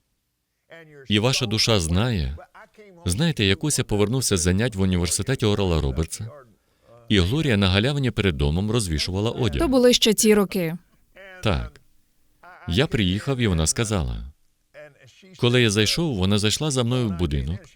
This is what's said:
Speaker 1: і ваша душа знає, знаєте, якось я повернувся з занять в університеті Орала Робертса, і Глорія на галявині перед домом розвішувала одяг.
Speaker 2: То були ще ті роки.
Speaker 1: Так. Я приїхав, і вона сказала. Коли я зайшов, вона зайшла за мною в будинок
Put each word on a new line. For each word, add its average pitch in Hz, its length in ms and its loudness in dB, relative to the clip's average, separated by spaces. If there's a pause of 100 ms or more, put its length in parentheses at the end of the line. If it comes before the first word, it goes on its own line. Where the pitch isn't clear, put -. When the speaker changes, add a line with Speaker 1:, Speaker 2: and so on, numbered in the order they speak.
(1080)
Speaker 1:
і - 100 2
ваша 123 280 0
душа 107 340 0
знає, 85 560 0 (680)
знаєте, 107 400 -2
якось - 340 0
я 123 60 -4
повернувся 104 520 0
з 85 40 -2
занять 92 360 0
в 95 40 -4
університеті 92 680 0
Орала 98 340 0
Робертса, 78 500 -4 (800)
і 104 100 4
Глорія 120 380 0
на 98 120 2
галявині 123 420 0
перед 95 260 0
домом 80 340 0
розвішувала 98 600 -2
одяг. - 320 -2
Speaker 2:
То 285 60 0
були 247 240 4
ще 226 220 2
ті 214 200 4
роки. 180 440 -2 (640)
Speaker 1:
Так. 65 380 -4 (880)
Я 135 180 2
приїхав, 104 520 -2
і 117 80 0
вона 80 200 0
сказала. 71 680 -4 (1040)
Коли 120 260 4
я 113 80 6
зайшов, 110 460 0
вона 98 220 2
зайшла 107 320 0
за 127 140 0
мною 123 240 0
в 90 100 -4
будинок 76 420 -2 (160)